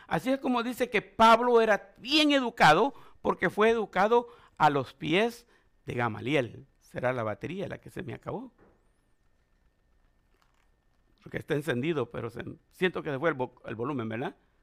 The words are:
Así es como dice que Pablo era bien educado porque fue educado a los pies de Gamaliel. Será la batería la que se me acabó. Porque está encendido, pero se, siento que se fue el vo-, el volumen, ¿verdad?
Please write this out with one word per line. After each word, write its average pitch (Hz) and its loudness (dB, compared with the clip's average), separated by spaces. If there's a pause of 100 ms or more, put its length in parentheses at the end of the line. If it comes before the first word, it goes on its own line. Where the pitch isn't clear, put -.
Así 220 -4
es 269 -2
como 247 -2
dice 240 -4
que 196 0
Pablo 233 6
era 220 0
bien 294 2
educado 233 4 (280)
porque 185 -2
fue 214 2
educado 226 2 (280)
a 151 4
los 139 -2
pies 190 -2 (380)
de - -8
Gamaliel. 120 -4 (140)
Será 127 -6
la 127 -4
batería 127 -8
la - -12
que - -20
se - -14
me 120 -12
acabó. 175 -12 (2750)
Porque - -10
está 135 -4
encendido, 143 -2
pero 117 -10
se, - -12 (260)
siento 180 -4
que 156 -8
se 135 -4
fue 160 0
el 147 -2
vo-, 127 -6
el 123 -10
volumen, 117 -6
¿verdad? 117 -8 (260)